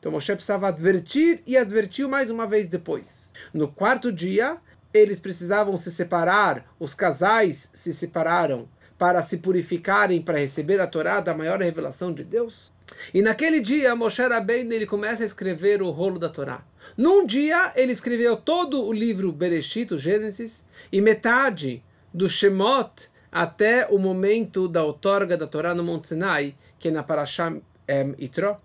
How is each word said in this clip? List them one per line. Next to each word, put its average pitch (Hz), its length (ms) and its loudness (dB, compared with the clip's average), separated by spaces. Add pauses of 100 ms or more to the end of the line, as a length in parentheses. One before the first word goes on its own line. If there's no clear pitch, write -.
Então 156 100 -6
Moshe 156 220 -4
precisava 196 360 -2
advertir 190 760 2
e 254 120 4
advertiu 220 500 0
mais 269 220 -2
uma 226 160 -4
vez 208 220 0
depois. 165 640 -8 (220)
No 151 160 -2
quarto 226 420 0
dia, 196 460 -2 (380)
eles 208 260 6
precisavam 190 560 -2
se 170 160 -8
separar, 175 880 0
os 151 140 -8
casais 180 800 2
se - 180 -8
separaram 165 760 -2 (300)
para 180 240 4
se 170 160 -4
purificarem, 180 880 0
para 165 160 -2
receber 147 420 0
a 180 60 2
Torá 175 340 -2
da 170 140 -2
maior 160 260 -2
revelação 165 540 -4
de - 100 -12
Deus. 226 480 -6 (400)
E 185 80 4
naquele 294 400 2
dia, 247 340 0
Moshe 233 280 -2
Rabbeinu, 233 500 0
ele 220 140 -2
começa 208 360 -4
a 220 40 -4
escrever 190 560 -2
o 185 80 -2
rolo 175 280 -2
da 165 120 -4
Torá. 131 340 -10 (320)
Num 359 300 6
dia, 302 500 2
ele 254 160 4
escreveu 240 460 0
todo 294 440 0
o 214 120 -2
livro 208 360 0
Bereshit, 170 600 -2
o 160 60 -4
Gênesis, 208 680 -4 (260)
e 196 120 0
metade 214 840 2 (280)
do 180 140 0
Shemot 202 840 2 (200)
até 208 600 2
o 202 80 4
momento 190 680 0
da 170 160 0
outorga 180 540 0
da 156 100 -4
Torá 160 280 -4
no 175 100 -2
Monte 165 240 -6
Sinai, 160 460 -2 (240)
que 170 100 -4
é - 20 0
na 160 120 -2
Parashá, 160 500 -2 (340)
em 139 320 -2
Itró. 185 460 -4